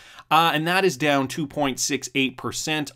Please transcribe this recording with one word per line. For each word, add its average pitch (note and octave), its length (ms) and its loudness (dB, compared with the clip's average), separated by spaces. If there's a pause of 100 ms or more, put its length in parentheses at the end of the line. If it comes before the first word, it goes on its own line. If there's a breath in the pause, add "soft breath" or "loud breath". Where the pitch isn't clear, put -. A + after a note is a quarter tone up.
(320 loud breath)
uh, D#3+ 240 6
and D#3 120 0
that F#3+ 180 2
is F3 120 2
down C#3 300 2
two D3+ 180 -6
point C#3 340 -4
six - 360 -4
eight C3 200 0
percent D3 600 -4